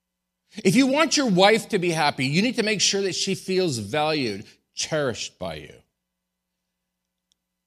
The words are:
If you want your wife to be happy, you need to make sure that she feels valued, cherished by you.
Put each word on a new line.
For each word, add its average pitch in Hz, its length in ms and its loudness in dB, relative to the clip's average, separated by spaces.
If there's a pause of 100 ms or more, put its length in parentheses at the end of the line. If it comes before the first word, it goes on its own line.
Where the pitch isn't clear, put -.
(640)
If 180 100 4
you 254 140 4
want 294 280 2
your 269 140 2
wife 208 380 4
to 214 100 0
be 170 140 -2
happy, 147 340 0
you 156 160 0
need 233 140 -2
to 226 80 0
make 208 160 -2
sure 196 220 0
that 185 120 -4
she 190 220 -4
feels 180 420 -2
valued, 120 680 -4 (300)
cherished - 640 -6
by 82 160 -8
you. 73 200 -16 (1900)